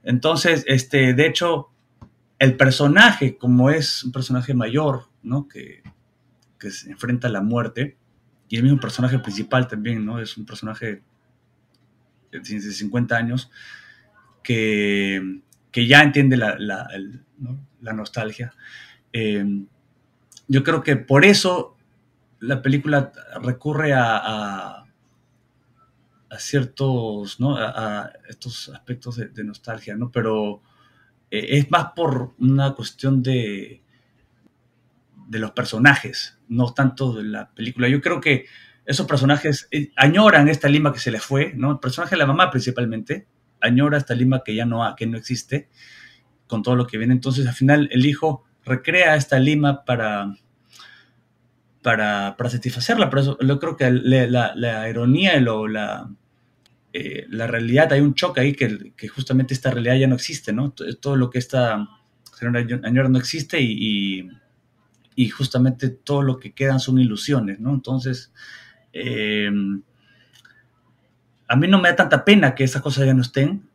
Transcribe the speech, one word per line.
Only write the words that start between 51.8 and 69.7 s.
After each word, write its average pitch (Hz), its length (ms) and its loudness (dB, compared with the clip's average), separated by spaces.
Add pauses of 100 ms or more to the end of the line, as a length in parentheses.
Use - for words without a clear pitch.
Para, 104 560 0
para 127 120 -2
satisfacerla. 127 600 -2
Por 135 100 0
eso, 139 220 0
yo 135 180 2
creo 165 180 -6
que 127 140 2
le-, 123 380 4
la, 120 260 0
la 113 340 -4
ironía 131 480 2
y 131 40 4
lo, 110 260 0
la, 104 420 -6 (840)
eh, - 360 -8
la 113 180 -6
realidad, 117 460 2
hay 139 80 4
un 147 140 4
choque 175 260 -2
ahí 143 120 2
que, 107 440 -4
que 113 100 -12
justamente 131 460 -2
esta 131 180 -2
realidad 120 260 0
ya 135 100 4
no 127 80 4
existe, 123 380 -8
¿no? 131 180 -2
T-, - 240 -10
todo 139 200 -4
lo 127 140 2
que 123 100 -4
esta 113 480 -2 (460)
señora 120 280 -4
año-, 120 220 -4
añora 127 260 2
no 127 100 4
existe 160 420 -4
y, 104 600 -2
y, 90 80 -16 (840)
y 123 140 2
justamente 131 600 0
todo 139 340 -4
lo 131 160 -2
que - 140 -18
quedan 135 260 0
son 127 200 2
ilusiones, 107 600 0
¿no? 123 140 -2
Entonces, 127 600 -6 (600)
eh, 107 580 -4 (2000)